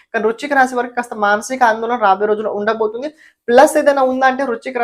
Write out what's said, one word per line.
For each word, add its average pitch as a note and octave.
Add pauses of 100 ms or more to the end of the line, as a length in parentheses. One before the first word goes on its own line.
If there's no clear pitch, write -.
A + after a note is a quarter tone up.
(120)
కానీ A3
వృశ్చిక B3
రాశి B3+
వారికి B3
కాస్త A#3+ (100)
మానసిక A3+
ఆందోళన A3+
రాబోయే G3+
రోజుల్లో G#3
ఉండబోతుంది. A3 (380)
ప్లస్ C#4
ఏదైనా C#4
ఉందా C4
అంటే C4
వృశ్చిక A#3+